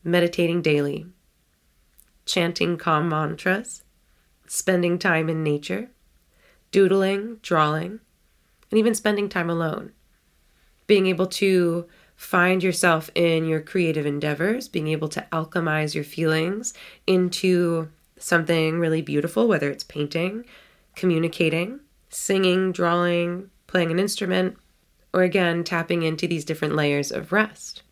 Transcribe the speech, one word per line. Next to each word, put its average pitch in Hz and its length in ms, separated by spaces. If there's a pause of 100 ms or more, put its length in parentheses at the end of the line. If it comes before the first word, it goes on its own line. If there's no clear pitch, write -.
Meditating 170 580
daily, 147 460 (1200)
chanting 170 500
calm 165 320
mantras, 160 720 (640)
spending 175 540
time 160 280
in 160 140
nature, 156 480 (800)
doodling, 196 720
drawing, 160 580 (720)
and 214 100
even 220 140
spending 208 340
time 170 220
alone. 165 420 (960)
Being 190 220
able 185 200
to 175 600 (280)
find 180 460
yourself 175 540
in 165 300
your 160 160
creative 156 440
endeavors, 151 640
being 156 220
able 156 200
to - 220
alchemize 156 640
your 147 80
feelings 160 720 (320)
into 180 840 (280)
something 165 640
really 160 220
beautiful, 151 460
whether 147 220
it's - 140
painting, 170 600 (500)
communicating, 170 840 (300)
singing, 190 640
drawing, 175 800 (180)
playing 165 240
an 175 80
instrument, 185 560 (580)
or 185 100
again, 175 400
tapping 170 400
into 160 240
these 160 180
different 156 300
layers 143 360
of - 200
rest. - 500 (100)